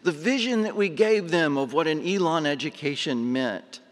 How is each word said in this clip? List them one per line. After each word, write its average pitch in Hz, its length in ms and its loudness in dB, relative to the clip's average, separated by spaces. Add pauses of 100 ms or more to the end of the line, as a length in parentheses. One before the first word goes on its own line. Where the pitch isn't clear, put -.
the 170 120 0
vision 226 480 0
that 214 160 -2
we 202 100 2
gave 196 420 2
them 156 280 2
of 131 160 -2
what 156 140 2
an 156 200 -2
Elon 170 380 0
education 143 880 -2
meant. 123 480 -4 (100)